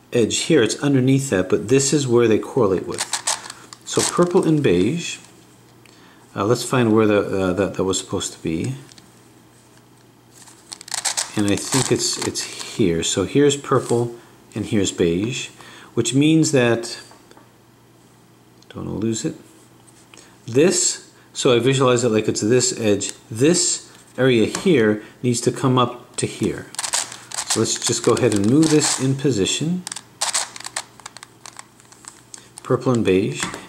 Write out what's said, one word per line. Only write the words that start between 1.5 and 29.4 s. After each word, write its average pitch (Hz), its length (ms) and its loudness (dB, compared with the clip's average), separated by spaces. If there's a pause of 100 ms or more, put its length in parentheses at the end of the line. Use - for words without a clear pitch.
this 135 240 2
is 139 160 0
where 117 180 4
they 107 120 4
correlate 95 500 0
with. - 160 -10 (800)
So - 160 -2
purple 175 480 0
and 151 140 2
beige. 113 560 0 (1160)
Uh, 104 100 -4
let's 123 200 0
find 120 280 2
where 110 140 6
the, 104 140 4
uh, 95 320 -2
that, 92 220 -2
that - 100 -2
was 92 140 0
supposed - 340 -6
to - 100 -16
be. 82 320 -4 (2500)
And 101 140 2
I 98 60 2
think 127 360 -2
it's, - 340 -2
it's - 160 -6 (340)
here. 82 260 0
So - 220 -2
here's 143 320 2
purple 120 600 -2 (380)
and 104 120 -6
here's 101 240 0
beige, 95 580 -2 (460)
which 117 200 -2
means 151 380 4
that, 120 480 0 (1700)
don't 90 180 -12
wanna 90 120 -6
lose 113 260 -4
it, 160 100 -6 (1120)
this, - 640 0 (200)
so 131 220 2
I 117 60 4
visualize 127 420 2
it 123 60 0
like 107 180 2
it's - 140 -2
this 120 400 2
edge. 101 320 0 (180)
This 135 600 0 (280)
area 123 280 4
here 113 560 2 (200)
needs 123 200 0
to 123 100 2
come 127 260 2
up - 380 -2
to 120 100 -2
here. - 400 -6 (800)
So - 120 0
let's - 260 -2
just - 180 -2
go 120 100 4
ahead 110 200 2
and 104 160 2
move 151 200 4
this 151 300 2
in 135 140 0
position. 143 680 -2 (2750)